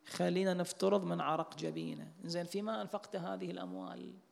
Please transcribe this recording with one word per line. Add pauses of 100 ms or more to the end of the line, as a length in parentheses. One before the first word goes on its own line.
خلينا
نفترض
من
عرق
جبينه، (120)
إنزين،
فيما
أنفقت
هذه
الأموال؟ (180)